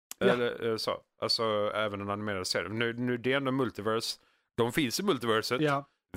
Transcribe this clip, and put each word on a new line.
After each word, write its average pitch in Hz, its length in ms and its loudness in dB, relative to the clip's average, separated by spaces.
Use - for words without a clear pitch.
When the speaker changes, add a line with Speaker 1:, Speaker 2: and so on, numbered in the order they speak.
Speaker 1:
Ja. - 80 2
Speaker 2:
Eller, 120 440 2
eh, 110 60 0
så. 107 240 -4
Alltså, 107 540 0
även 104 260 -2
en 101 100 -6
animerad 101 360 -2
serie. 90 220 -2
Nu, 117 240 -2
nu, 123 240 -2
det 120 160 0
är 139 40 2
ändå 139 160 0
multiverse. 113 680 -2
De 120 160 2
finns 131 280 0
i - 20 -4
multiverset. 120 580 2
Speaker 1:
Ja. 143 240 2